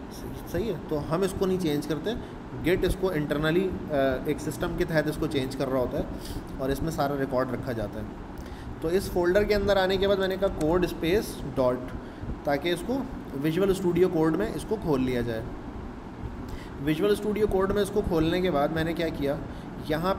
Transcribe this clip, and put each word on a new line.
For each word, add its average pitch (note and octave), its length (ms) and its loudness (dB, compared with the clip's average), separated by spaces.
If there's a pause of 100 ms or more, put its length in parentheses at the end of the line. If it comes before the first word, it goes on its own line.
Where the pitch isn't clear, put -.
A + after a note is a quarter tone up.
(120)
स-, - 400 -10
सही F#3 160 -2
है, F3 80 -2 (120)
तो D#3 80 0 (140)
हम E3+ 140 2
इसको F#3+ 220 0
नहीं F#3 120 2
change D3 280 0
करते। D#3+ 280 -2 (500)
Git F3 200 2
इसको F#3 280 0
internally, D3+ 540 2 (240)
अ, C3+ 380 2
एक D3 120 0
system E3+ 380 -4
के F3 60 2
तहत D#3 240 2
इसको D3+ 180 0
change C3+ 280 -2
कर C#3 140 -2
रहा C3 120 2
होता B2 180 0
है - 640 -6
और C3+ 100 0
इसमें C#3 200 -2
सारा C#3+ 260 0
record C3 340 0
रखा A#2+ 220 -4
जाता G#2+ 280 -4
है। - 840 -10
तो D#3+ 80 0
इस F#3+ 220 0
फोल्डर F#3 320 4
के G#3 100 4
अंदर G3+ 240 4
आने F#3+ 180 4
के F#3+ 100 2
बाद G3+ 120 4
मैंने F#3+ 180 0
कहा F#3+ 220 0
code E3+ 280 4
space E3+ 500 0 (200)
dot, B2+ 340 2 (560)
ताकि C#3+ 240 2
इसको G#3+ 320 0 (360)
visual D#3+ 360 4
studio F3+ 340 4
code D#3+ 280 4
में G#3+ 180 0
इसको G#3 240 -2
खोल D#3 220 2
लिया B2+ 220 2
जाए। A#2 220 -2 (1400)
Visual D#3 320 4
Studio G#3 300 0
Code F#3+ 260 2
में G3+ 100 2
इसको G3 200 0
खोलने E3+ 400 2
के F#3 80 2
बाद D3 220 2
मैंने D#3+ 220 0
क्या E3 160 0
किया, C#3+ 280 -2 (520)
यहाँ E3 280 2